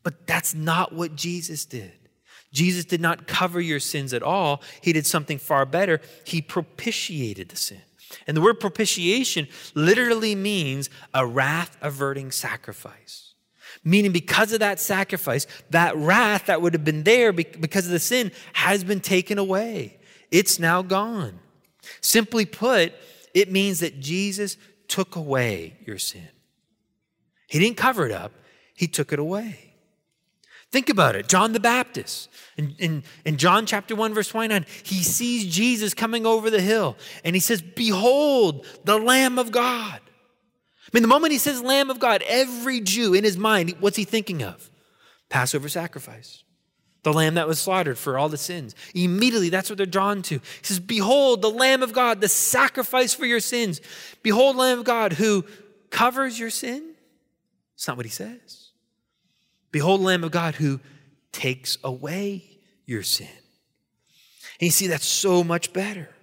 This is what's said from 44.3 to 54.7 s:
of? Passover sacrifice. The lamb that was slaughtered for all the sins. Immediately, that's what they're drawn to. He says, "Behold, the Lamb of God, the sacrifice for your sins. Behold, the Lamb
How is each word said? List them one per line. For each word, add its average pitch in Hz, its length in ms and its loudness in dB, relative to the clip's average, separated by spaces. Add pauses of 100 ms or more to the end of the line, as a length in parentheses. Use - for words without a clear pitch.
of? - 260 -12 (600)
Passover 135 400 -2
sacrifice. 135 760 -12 (600)
The 156 100 2
lamb 160 220 4
that 160 120 0
was 160 120 -2
slaughtered 180 380 -2
for 131 220 -4
all 147 80 2
the 156 80 -4
sins. 147 400 -10 (180)
Immediately, 190 540 2
that's 185 220 -2
what 208 80 -8
they're 196 80 0
drawn 196 380 -2
to. 160 120 -4
He - 280 -12
says, 180 180 -4
"Behold, 226 600 2
the 220 80 2
Lamb 262 320 2
of 240 120 -2
God, 233 260 2
the 202 80 0
sacrifice 254 840 0
for 320 120 -4
your 240 140 0
sins. 214 400 -4 (420)
Behold, 247 360 4
the - 20 -2
Lamb 254 200 2